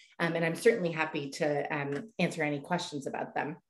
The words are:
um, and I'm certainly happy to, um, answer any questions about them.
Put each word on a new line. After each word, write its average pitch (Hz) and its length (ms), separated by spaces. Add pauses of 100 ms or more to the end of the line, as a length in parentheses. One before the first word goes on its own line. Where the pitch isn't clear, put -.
(200)
um, 165 160
and 165 80
I'm 165 120
certainly 180 360
happy 156 380
to, 147 440
um, 143 360 (100)
answer 160 240
any 147 160
questions 151 480
about - 260
them. 147 220 (140)